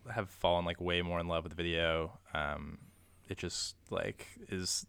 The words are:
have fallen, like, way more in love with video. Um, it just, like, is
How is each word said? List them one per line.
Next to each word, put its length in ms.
have 160
fallen, 340
like, 160
way 220
more 180
in 80
love 160
with 100
video. 640
Um, 460
it 120
just, 360
like, 380
is 400